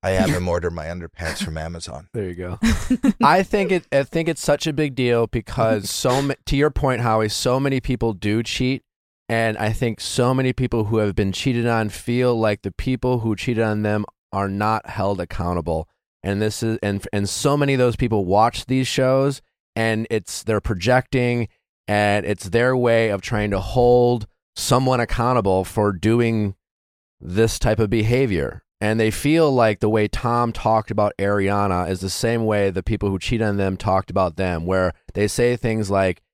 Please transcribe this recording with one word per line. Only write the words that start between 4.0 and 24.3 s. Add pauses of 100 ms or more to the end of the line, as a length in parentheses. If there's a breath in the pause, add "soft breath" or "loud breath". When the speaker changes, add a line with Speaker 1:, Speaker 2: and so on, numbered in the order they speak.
Speaker 2:
think
it's
such
a
big
deal
because
so
ma-, (140)
to
your
point,
Howie,
so
many
people
do
cheat. (460)
And
I
think
so
many
people
who
have
been
cheated
on
feel
like
the
people
who
cheated
on
them (280)
are
not
held
accountable. (340)
And
this
is,
and,
and
so
many
of
those
people
watch
these
shows, (340)
and
it's,
they're
projecting, (400)
and
it's
their
way
of
trying
to
hold (280)